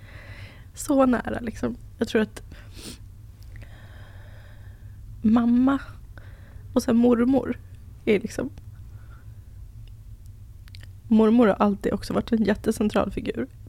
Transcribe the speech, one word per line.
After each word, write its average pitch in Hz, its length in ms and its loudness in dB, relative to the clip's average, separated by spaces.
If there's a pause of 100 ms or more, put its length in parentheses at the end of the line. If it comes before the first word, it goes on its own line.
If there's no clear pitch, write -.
(720)
Så 269 320 4
nära, - 340 2
liksom. 240 360 -4 (220)
Jag - 100 0
tror 226 140 4
att - 200 -4 (2750)
mamma 240 580 6 (960)
och 247 100 4
sen 233 140 4
mormor 247 640 4 (460)
är 214 140 4
liksom... 226 300 -4 (2500)
Mormor 220 400 8
har 190 120 6
alltid 208 340 2
också 196 200 -4
varit 196 180 0
en 220 120 4
jättecentral 214 680 2
figur - 360 -4 (220)